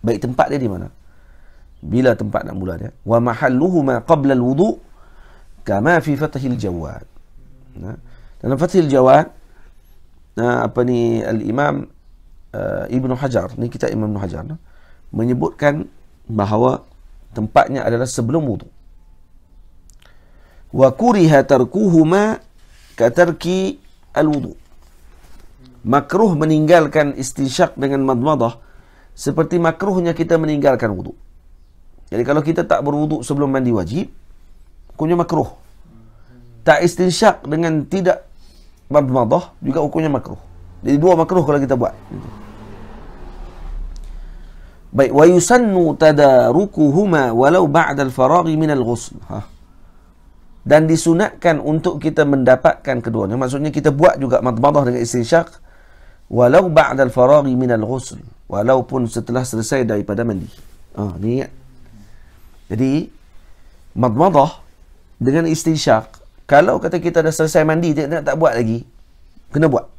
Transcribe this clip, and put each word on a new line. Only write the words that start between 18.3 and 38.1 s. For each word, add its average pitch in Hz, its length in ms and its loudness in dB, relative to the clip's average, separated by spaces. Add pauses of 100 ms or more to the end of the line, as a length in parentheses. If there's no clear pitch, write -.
wudu. 107 220 -6 (2000)
Wa 131 180 4
kuriha 180 540 4
tarkuhuma 170 960 2 (560)
ka 113 80 2
tarki 175 720 0 (320)
al-wudu. 151 400 -2 (1300)
Makruh 165 560 0
meninggalkan 156 800 2
istinsyaq 135 640 -4
dengan 139 240 -2
madmadah 127 560 0 (560)
seperti 156 480 -2
makruhnya 170 480 -2
kita 165 240 0
meninggalkan 143 560 0
wudu. 95 240 -10 (960)
Jadi 117 160 -2
kalau 143 160 0
kita 165 240 -2
tak - 160 2
berwudu 147 400 -4
sebelum 139 320 -4
mandi 131 160 0
wajib, 110 400 -4 (840)
hukumnya 160 220 -2
makruh. 170 320 0 (1200)
Tak 151 160 4
istinsyaq 180 640 0
dengan 156 400 -2
tidak 180 400 -2 (640)